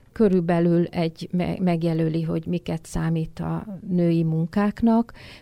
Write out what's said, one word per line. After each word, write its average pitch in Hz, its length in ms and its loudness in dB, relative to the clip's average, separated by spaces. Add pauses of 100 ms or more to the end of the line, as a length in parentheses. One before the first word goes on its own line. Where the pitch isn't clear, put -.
(120)
körülbelül 175 720 2
egy 165 460 -4
me-, 170 280 -2
megjelöli, 165 600 0
hogy 165 240 -4
miket 170 400 -6
számít 165 540 -4
a 165 400 -8 (100)
női 170 340 2
munkáknak. 202 920 0 (280)